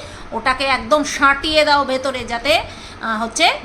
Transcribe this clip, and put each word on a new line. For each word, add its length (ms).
ওটাকে 320
একদম 400
সাঁটিয়ে 600
দাও 200
ভেতরে, 400
যাতে, 380
আহ, 220
হচ্ছে 300